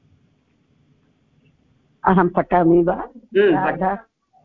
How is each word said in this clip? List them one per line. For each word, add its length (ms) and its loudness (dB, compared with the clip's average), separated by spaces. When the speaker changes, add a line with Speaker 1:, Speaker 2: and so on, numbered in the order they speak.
Speaker 1:
अहं 240 2
पठामि 540 0
वा? 120 -2
Speaker 2:
हम्म, 720 -2
पठ। 140 -6
Speaker 1:
राधा? 240 -6